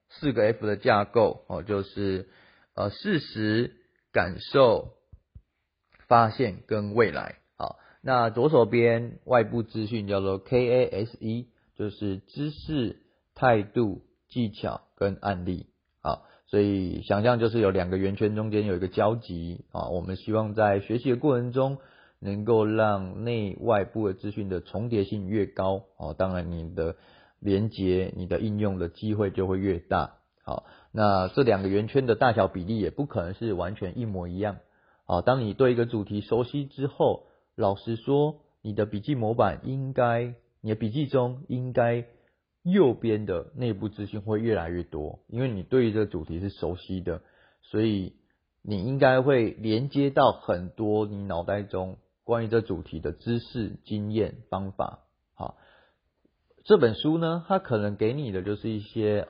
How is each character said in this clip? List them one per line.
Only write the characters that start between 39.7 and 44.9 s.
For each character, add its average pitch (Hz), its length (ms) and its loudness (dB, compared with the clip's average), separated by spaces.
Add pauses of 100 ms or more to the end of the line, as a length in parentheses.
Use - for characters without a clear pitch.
该， 120 420 0 (280)
你 110 80 -2
的 107 40 0
笔 110 160 -2
记 139 160 -2
中 127 420 0
应 127 240 -6
该 120 340 0 (560)
右 175 320 6
边 107 320 0
的 90 280 -4
内 120 180 -2
部 101 160 -6
资 101 180 -10
讯 104 160 -10
会 107 180 -2
越 113 160 2
来 82 120 -2
越 87 140 -4
多， 76 460 -8